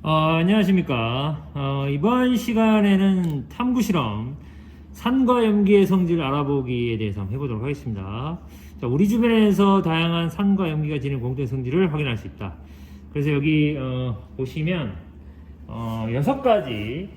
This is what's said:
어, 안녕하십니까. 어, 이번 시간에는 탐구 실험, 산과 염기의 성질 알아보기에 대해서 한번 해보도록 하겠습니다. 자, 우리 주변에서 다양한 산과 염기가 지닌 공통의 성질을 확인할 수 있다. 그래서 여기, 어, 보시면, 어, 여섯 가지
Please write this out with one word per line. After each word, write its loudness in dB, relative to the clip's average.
어, -4
안녕하십니까. 0
어, -2
이번 2
시간에는 2
탐구 -2
실험, -2
산과 2
염기의 6
성질 2
알아보기에 0
대해서 -4
한번 -6
해보도록 -4
하겠습니다. -6
자, -4
우리 4
주변에서 4
다양한 0
산과 0
염기가 -2
지닌 -4
공통의 -4
성질을 0
확인할 -2
수 -10
있다. -10
그래서 0
여기, 2
어, -4
보시면, -4
어, -6
여섯 0
가지 0